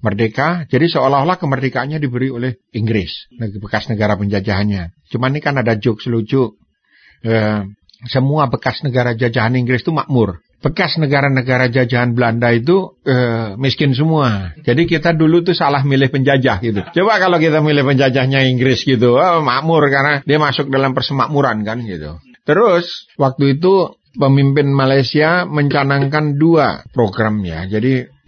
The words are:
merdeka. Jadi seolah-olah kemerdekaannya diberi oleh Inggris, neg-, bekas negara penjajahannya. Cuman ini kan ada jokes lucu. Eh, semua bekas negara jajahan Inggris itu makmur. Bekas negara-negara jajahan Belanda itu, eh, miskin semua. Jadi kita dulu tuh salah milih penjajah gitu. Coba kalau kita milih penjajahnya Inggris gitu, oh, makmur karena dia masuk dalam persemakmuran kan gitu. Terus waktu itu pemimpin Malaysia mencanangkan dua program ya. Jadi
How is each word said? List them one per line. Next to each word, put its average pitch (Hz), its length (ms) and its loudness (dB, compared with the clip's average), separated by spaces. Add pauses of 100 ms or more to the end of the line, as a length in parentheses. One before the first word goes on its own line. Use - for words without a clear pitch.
merdeka. 127 640 -2
Jadi 135 240 2
seolah-olah 139 480 0
kemerdekaannya 135 560 -4
diberi 131 320 -2
oleh 123 320 -6 (160)
Inggris, 107 560 -4
neg-, 107 240 -10
bekas 104 320 -6
negara 104 320 -2
penjajahannya. 98 720 -2 (160)
Cuman 131 240 -2
ini 151 80 -4
kan 143 160 -2
ada 117 240 0
jokes 113 320 -2
lucu. 117 480 -2 (640)
Eh, 107 400 0 (400)
semua 135 480 0
bekas - 320 -4
negara 123 320 -2
jajahan 120 400 0
Inggris 123 240 0
itu - 80 -4
makmur. 120 560 -2 (160)
Bekas 165 400 -2
negara-negara 131 720 0
jajahan 123 400 0
Belanda 117 400 2
itu, 170 480 0
eh, 117 560 0
miskin 135 400 0
semua. 127 640 0
Jadi 139 240 2
kita 165 320 0
dulu 160 240 4
tuh 175 160 0
salah 143 240 0
milih 135 320 2
penjajah 131 480 2
gitu. 104 240 -2 (160)
Coba 208 160 2
kalau 180 240 2
kita 156 240 2
milih 147 160 2
penjajahnya 135 640 2
Inggris 127 400 0
gitu, 123 320 4
oh, 170 240 2
makmur 147 480 2
karena 139 320 0
dia 143 160 0
masuk 143 320 0
dalam 135 240 0
persemakmuran 131 720 -2
kan 113 160 -6
gitu. 82 400 -10 (240)
Terus 175 720 0
waktu 139 400 2
itu 185 400 2 (160)
pemimpin 139 560 2
Malaysia 139 800 2
mencanangkan 143 880 0
dua 151 560 2
program 107 480 0
ya. 85 240 -6
Jadi 120 400 -2 (220)